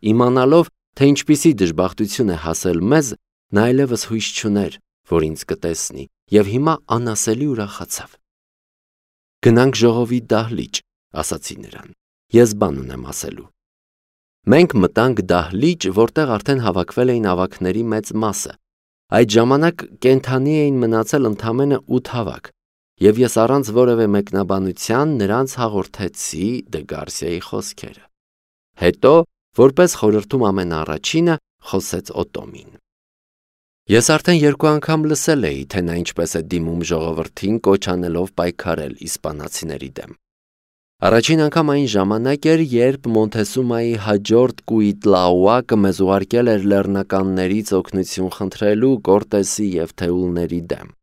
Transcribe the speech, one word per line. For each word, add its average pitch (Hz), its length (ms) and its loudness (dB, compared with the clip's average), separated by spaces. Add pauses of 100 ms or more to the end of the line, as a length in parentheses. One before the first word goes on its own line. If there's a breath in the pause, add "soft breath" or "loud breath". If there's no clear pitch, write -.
Իմանալով, 127 720 2 (160)
թե - 160 -4
ինչպիսի 143 480 2
դժբախտություն 95 800 -2
է 82 40 -4
հասել 82 440 -2
մեզ, 127 320 2 (380)
նա 101 100 2
այլևս 123 420 0
հույս 113 260 -6
չուներ, 101 440 -2 (360)
որ 82 120 2
ինձ 78 260 -6
կտեսնի, 82 580 -6 (220)
և 104 200 4
հիմա 139 280 -2 (120)
անասելի 120 600 -2
ուրախացավ։ 104 720 -10 (1200)
«Գնանք 123 320 4
ժողովի 117 480 0
դահլիճ», 110 520 -4 (380)
ասացի - 440 -8
նրան, - 320 -20 (440)
«ես 117 180 8
բան 101 260 -2
ունեմ 64 280 -12
ասելու»։ - 460 -14 (960)
Մենք 156 260 6
մտանք 110 480 2
դահլիճ, 95 680 0
որտեղ 117 440 2
արդեն 123 300 0
հավաքվել 104 500 0
էին 117 160 0
ավագների 92 560 -2
մեծ 110 280 -4
մասը։ 110 420 -4 (580)
Այդ 117 180 4
ժամանակ 135 540 2 (140)
կենդանի 131 580 2
էին 143 240 2
մնացել 113 500 0
ընդամենը 120 540 0
ութ 127 260 -4
ավագ, 110 400 -6 (520)
և 107 200 4
ես 120 140 2
առանց 120 340 2
որևէ 117 380 2
մեկնաբանության 101 1040 -2
նրանց 120 400 -2
հաղորդեցի 101 960 -6 (160)
Դե - 180 -10
Գարսիայի 78 600 -8
խոսքերը։ - 600 -12 (760)
Հետո, 90 340 4 (440)
որպես 139 380 4
խորհրդում 107 520 2
ամենաառաջինը, 92 880 -2 (240)
խոսեց - 520 -6
Օտոմին։ - 600 -10 (1160)
Ես 117 180 4
արդեն 165 320 2
երկու 147 320 2
անգամ 156 340 0
լսել 151 400 0
էի, 71 180 -4
թե 95 180 -6
նա 85 140 -2
ինչպես 85 360 -4
է 82 120 -4
դիմում 85 380 -4
ժողովրդին, 82 760 -4
կոչ 98 300 2
անելով 90 440 -4
պայքարել 82 680 -4
իսպանացիների 76 920 -10
դեմ։ - 260 -18 (840)
Առաջին 117 400 4
անգամ 151 300 0
այն 143 160 2
ժամանակ 110 580 0
էր, 160 180 4
երբ 127 440 0
Մոնթեսումայի 117 880 -2
հաջորդ 107 640 2
Կուիտլաուակը 104 1160 2
մեզ 98 220 2
ուղարկել 98 520 2
էր 101 160 0
լեռնականներից 98 1040 0
օգնություն 92 580 -2
խնդրելու 107 680 -2
Կորտեսի 101 680 0
և 82 260 -4
Թեուլների 87 680 -2
դեմ։ 50 300 -10 (100)